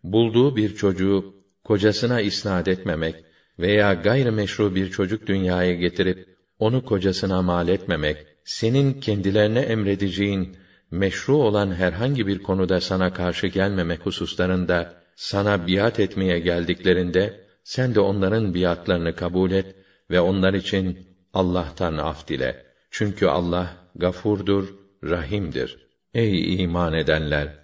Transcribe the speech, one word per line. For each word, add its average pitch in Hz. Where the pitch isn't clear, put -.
bulduğu 117
bir 107
çocuğu 98
kocasına 110
isnat 95
etmemek 82
veya 101
gayrimeşru 104
bir 92
çocuk 101
dünyaya 92
getirip 90
onu 123
kocasına 95
mal 87
etmemek, 78
senin 135
kendilerine 107
emredeceğin 98
meşru 95
olan 104
herhangi 101
bir 95
konuda 92
sana 92
karşı 90
gelmemek 92
hususlarında 90
sana 101
biat 101
etmeye 95
geldiklerinde 90
sen 127
de 107
onların 98
biatlarını 87
kabul 90
et 95
ve 87
onlar 95
için 95
Allah'tan 90
af 76
dile. 64
Çünkü 101
Allah 87
gafurdur, 98
rahimdir. 78
Ey 92
iman 85
edenler! 76